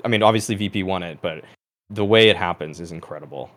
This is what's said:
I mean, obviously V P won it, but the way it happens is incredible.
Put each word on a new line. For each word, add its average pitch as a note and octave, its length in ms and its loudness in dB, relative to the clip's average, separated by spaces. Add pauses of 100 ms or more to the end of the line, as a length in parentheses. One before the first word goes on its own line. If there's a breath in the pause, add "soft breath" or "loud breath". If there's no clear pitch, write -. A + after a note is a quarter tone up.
I - 60 -6
mean, A2 140 0
obviously A2 320 2
V G2+ 160 -4
P G2 120 -6
won F#2 200 -4
it, E2 180 -12
but D#2+ 240 -8 (460 soft breath)
the G#2 160 -2
way A2 240 8
it G2 80 4
happens E2 420 -6
is E2+ 100 -12
incredible. D2 680 -14